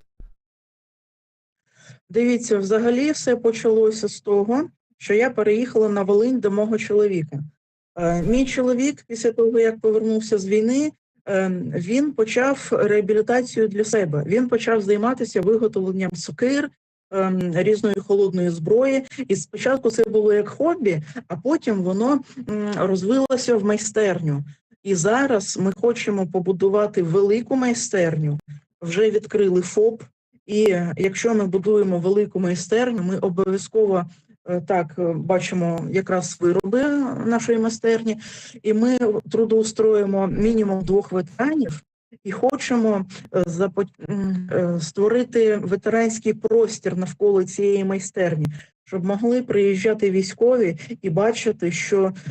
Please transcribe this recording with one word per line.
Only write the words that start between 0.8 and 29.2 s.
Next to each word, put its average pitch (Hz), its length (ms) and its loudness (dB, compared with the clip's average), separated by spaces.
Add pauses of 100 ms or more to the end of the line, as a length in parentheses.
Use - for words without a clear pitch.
Дивіться, 233 480 0
взагалі 233 540 2
все 262 240 -2
почалося 220 720 2
з - 140 -14
того, 214 480 0 (280)
що - 160 -4
я 233 160 4
переїхала 214 600 2
на 202 140 0
Волинь 214 360 2
до 202 120 0
мого 214 260 0
чоловіка. 202 640 0 (580)
Е, 175 240 0
мій 240 240 2
чоловік, 254 640 -2
після 233 240 -2
того, 226 280 2
як 226 200 2
повернувся 220 580 0
з 190 100 -6
війни, 240 440 2 (380)
е, 190 200 0 (260)
він 233 360 0
почав 247 600 -2
реабілітацію 214 960 2
для 202 160 -2
себе. 180 440 0
Він 240 200 2
почав 226 340 0
займатися 214 600 0
виготовленням 190 760 0
сокир, 262 540 -2 (440)
е, 190 180 0 (220)
різної 208 420 2
холодної 190 540 2
зброї. 226 540 2 (240)
І 196 80 0
спочатку 240 560 -2
це 226 120 2
було 214 300 2
як 208 160 0
хобі, 269 520 0 (260)
а 180 80 -10
потім 226 480 -2
воно, 220 380 0 (280)
м, 208 280 -4
розвилося 240 800 0
в 202 100 0
майстерню. 185 800 0 (400)
І 196 120 0
зараз 214 640 0
ми 190 140 0 (100)
хочемо 214 460 0
побудувати 190 760 0
велику 202 520 2
майстерню. 170 840 0 (420)
Вже 185 300 2
відкрили 196 500 2